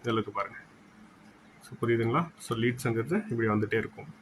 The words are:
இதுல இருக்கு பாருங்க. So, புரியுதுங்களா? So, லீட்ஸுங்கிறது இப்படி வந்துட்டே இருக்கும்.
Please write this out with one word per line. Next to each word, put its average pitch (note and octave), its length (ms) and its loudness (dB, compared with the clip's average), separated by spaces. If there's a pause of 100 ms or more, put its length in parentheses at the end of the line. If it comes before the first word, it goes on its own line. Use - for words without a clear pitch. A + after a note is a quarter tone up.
இதுல A#2 80 0
இருக்கு G#2+ 200 0
பாருங்க. G2+ 260 -6 (1040)
So, - 200 -18
புரியுதுங்களா? A#2 560 2
So, - 200 -4
லீட்ஸுங்கிறது A#2+ 720 0
இப்படி A2+ 200 2
வந்துட்டே G#2+ 280 2
இருக்கும். - 300 -4 (140)